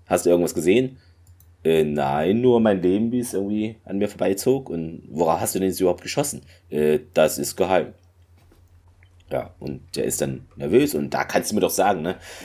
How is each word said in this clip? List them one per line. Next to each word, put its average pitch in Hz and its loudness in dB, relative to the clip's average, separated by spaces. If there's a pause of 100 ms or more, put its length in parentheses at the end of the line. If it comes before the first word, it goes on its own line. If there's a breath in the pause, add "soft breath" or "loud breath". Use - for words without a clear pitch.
„Hast 90 0
du 87 4
irgendwas 87 2
gesehen?“ 110 2 (680 soft breath)
„Äh, 80 4
nein, 73 0
nur 123 4
mein 101 2
Leben, 101 2
wie 123 -2
es 120 -6
irgendwie 107 -4
an 95 -6
mir 101 0
vorbeizog.“ 123 -2
„Und 82 -8
worauf 82 0
hast 113 -2
du 95 -2
denn 95 2
jetzt 90 -4
überhaupt 90 2
geschossen?“ - -6 (280 soft breath)
„Äh, 76 2 (140)
das 78 4
ist 69 -6
geheim.“ 92 0 (1400)
Ja, - -6
und 67 -12 (160)
der 65 -2
ist - -4
dann 65 -6 (100)
nervös 113 2
und 73 -4
da 69 0
kannst - -2
du 107 -2
mir 98 0
doch 85 2
sagen, 95 0
ne? 90 -4 (280 loud breath)